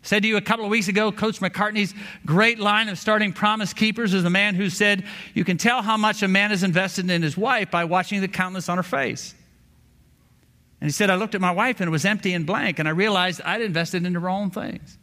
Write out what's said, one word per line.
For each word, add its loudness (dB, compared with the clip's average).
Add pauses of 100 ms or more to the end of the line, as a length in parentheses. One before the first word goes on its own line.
I -12
said 2
to 2
you 2
a 2
couple -2
of -2
weeks 2
ago, 2
Coach -4
McCartney's -2 (320)
great 4
line 2
of -6
starting 0
Promise 0
Keepers 0
is 4
the 2
man 4
who 0
said, 2 (320)
"You 0
can 0
tell 2
how 2
much 0
a 2
man 2
is 0
invested 0
in 2
his -2
wife 0
by 2
watching 0
the -2
countenance -4
on 0
her -2
face." -4 (1500)
And -6
he -2
said, 2
"I 4
looked -2
at -2
my 2
wife 0
and 0
it 0
was 0
empty 0
and -2
blank, -2
and 0
I 0
realized 0
I'd -2
invested -2
in 0
the 0
wrong -2
things." -10